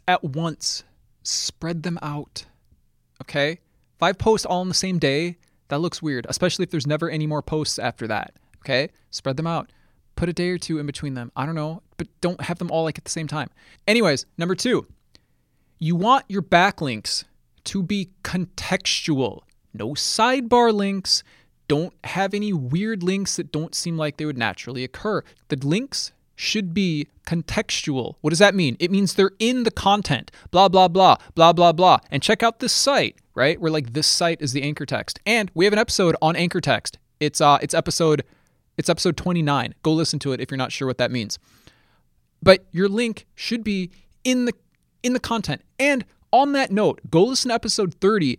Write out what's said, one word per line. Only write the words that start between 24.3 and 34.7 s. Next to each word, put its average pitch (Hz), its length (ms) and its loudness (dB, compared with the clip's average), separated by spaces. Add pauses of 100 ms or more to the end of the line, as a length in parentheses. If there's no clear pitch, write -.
naturally 120 460 -4
occur. 170 380 -4 (260)
The 151 80 -2
links 156 560 -4 (260)
should 196 340 -4
be 165 360 -2 (180)
contextual. 160 960 -4
What 151 100 0
does 165 80 0
that 196 160 6
mean? 160 240 0
It 175 140 0
means 196 220 0
they're 190 260 4
in 247 240 0
the 226 80 0
content, 196 580 0 (220)
blah, 190 160 6
blah, 185 180 8
blah, 175 300 6 (180)
blah, 165 180 8
blah, 175 200 6
blah. 165 260 6 (140)
And 139 100 -2
check 220 220 2
out 233 160 0
this 247 120 -2
site, 226 440 0 (180)
right? 139 260 2
Where, 160 120 0
like, 139 200 -4
this 147 140 -2
site 170 340 0
is 139 120 -4
the 135 100 -2
anchor 147 240 -6